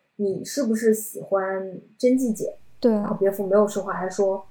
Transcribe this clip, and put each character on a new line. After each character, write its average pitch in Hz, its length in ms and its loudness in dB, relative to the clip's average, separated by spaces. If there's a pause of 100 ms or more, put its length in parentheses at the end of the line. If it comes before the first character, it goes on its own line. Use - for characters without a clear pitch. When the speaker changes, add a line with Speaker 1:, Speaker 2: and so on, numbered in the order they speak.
(180)
Speaker 1:
你 196 260 -2
是 - 180 -6
不 220 140 0
是 220 180 4
喜 - 280 -6
欢 190 580 -4 (180)
真 254 200 4
纪 247 160 0
姐？” - 220 -6 (260)
Speaker 2:
对。 233 100 4
Speaker 1:
然 208 140 0
后 190 100 -2
别 196 160 2
府 196 160 -4
没 190 80 4
有 208 100 8
说 208 160 -4
话， 190 120 -6
还 180 160 -4
说 190 420 0